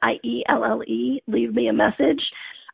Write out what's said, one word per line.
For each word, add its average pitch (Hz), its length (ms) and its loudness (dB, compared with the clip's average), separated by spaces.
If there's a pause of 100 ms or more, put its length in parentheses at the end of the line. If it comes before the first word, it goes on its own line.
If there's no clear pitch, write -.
I 113 180 2
E 117 260 -2
L 113 160 0
L 113 200 0
E. 123 420 -2
Leave 214 300 0
me 240 140 2
a - 40 2
message. 220 480 4 (520)